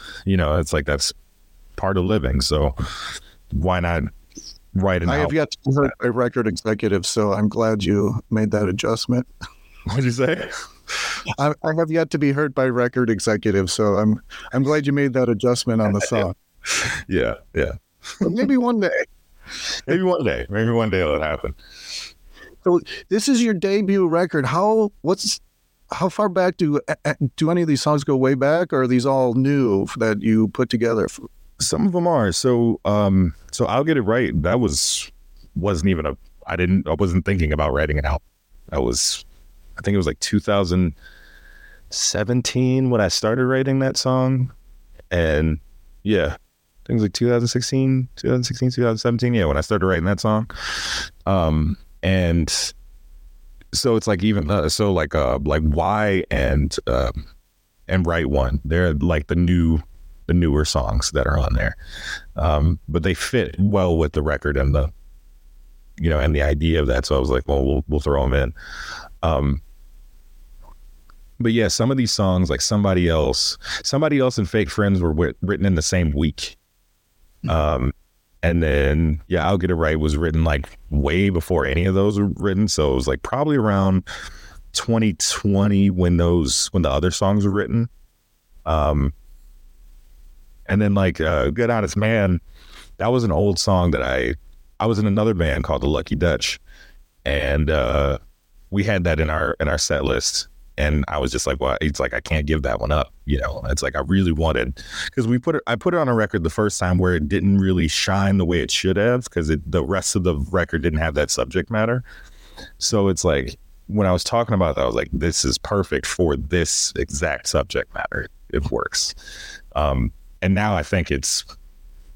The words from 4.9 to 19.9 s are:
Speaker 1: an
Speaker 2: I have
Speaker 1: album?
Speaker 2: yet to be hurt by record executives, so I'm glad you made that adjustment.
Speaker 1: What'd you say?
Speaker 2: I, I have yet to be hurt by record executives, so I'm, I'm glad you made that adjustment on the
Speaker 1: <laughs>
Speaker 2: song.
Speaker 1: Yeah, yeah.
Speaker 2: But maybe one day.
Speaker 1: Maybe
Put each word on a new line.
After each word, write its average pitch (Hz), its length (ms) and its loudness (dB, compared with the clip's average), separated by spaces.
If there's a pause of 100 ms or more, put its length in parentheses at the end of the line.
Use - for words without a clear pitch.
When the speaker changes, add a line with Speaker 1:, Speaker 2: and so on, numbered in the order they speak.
Speaker 1:
an 87 60 0
Speaker 2:
I - 40 0
have 147 100 0
Speaker 1:
album? 147 120 -2
Speaker 2:
yet 151 160 0
to - 60 -12 (120)
be 131 60 2
hurt 139 240 2
by 123 80 0
record 120 400 0
executives, 101 600 -2
so 104 260 0
I'm 104 140 2
glad 110 360 0
you 104 460 2
made 107 220 0
that 104 160 2
adjustment. 113 600 -2 (580)
Speaker 1:
What'd 123 180 -2
you 123 80 2
say? 131 380 -2 (880)
Speaker 2:
I, 147 160 0 (100)
I 156 140 0
have 160 120 0
yet 160 220 0
to 160 60 0
be 143 140 2
hurt 143 220 0
by 131 140 0
record 123 420 0
executives, 98 640 0
so 104 240 2
I'm, 107 260 2 (320)
I'm 131 100 2
glad 147 220 0
you 143 80 0
made 139 200 0
that 127 160 2
adjustment 120 520 0
on 104 120 2
the 104 80 0
Speaker 1:
<laughs> - 120 -4
Speaker 2:
song. 101 220 -2 (720)
Speaker 1:
Yeah, 62 280 0 (180)
yeah. 69 200 -2 (460)
Speaker 2:
But 170 120 0
maybe 262 260 2
one 240 220 0
day. 180 240 0 (840)
Speaker 1:
Maybe 180 160 0